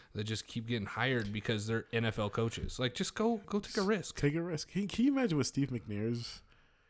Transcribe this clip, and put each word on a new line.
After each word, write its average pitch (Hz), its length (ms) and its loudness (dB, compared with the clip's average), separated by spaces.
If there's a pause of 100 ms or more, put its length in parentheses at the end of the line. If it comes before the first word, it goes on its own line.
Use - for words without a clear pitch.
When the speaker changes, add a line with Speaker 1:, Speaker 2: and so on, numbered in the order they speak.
(140)
Speaker 1:
that 107 100 -2
just 110 220 -2
keep 117 200 -6
getting 113 200 0
hired 113 460 0
because 107 360 0
they're 113 240 0
N 117 120 2
F 110 140 0
L 104 100 2
coaches. - 500 -2
Like, 123 160 0
just - 200 -2
go, 220 320 2
go 208 140 -2
take - 180 -8
a 196 40 6
risk. 190 360 0
Speaker 2:
Take 147 160 4
a 165 80 0
risk. 170 300 -4
Can, 196 160 0
can 233 180 2
you 285 60 6
imagine 240 260 2
what 123 80 4
Steve 135 240 0
McNair's 113 720 -4 (480)